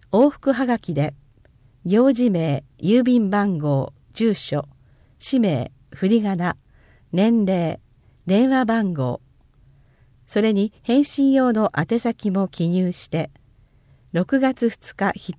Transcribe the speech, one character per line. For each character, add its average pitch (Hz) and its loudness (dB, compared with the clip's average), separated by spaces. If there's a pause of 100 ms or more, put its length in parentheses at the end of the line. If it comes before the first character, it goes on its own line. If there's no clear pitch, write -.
(120)
往 254 4
復 269 -2
は 247 -2
が 240 0
き - -8
で、 143 -2 (680)
行 233 4
事 240 0
名、 160 -2 (140)
郵 220 2
便 233 2
番 202 0
号、 143 -2 (220)
住 220 0
所、 147 -6 (500)
氏 - -2
名、 185 0 (200)
振 - -4
り 226 2
仮 196 -2
名、 175 -4 (560)
年 220 2
齢、 175 -2 (480)
電 220 2
話 262 0
番 214 -2
号、 127 -4 (1080)
そ 208 -2
れ 220 2
に 202 0 (120)
返 269 2
信 277 0
用 262 4
の 214 0
宛 226 -2
先 226 -4
も 190 0
記 170 -4
入 180 0
し - -12
て、 165 -4 (800)
六 185 0
月 254 0
二 - -14
日 202 -2
必 - -14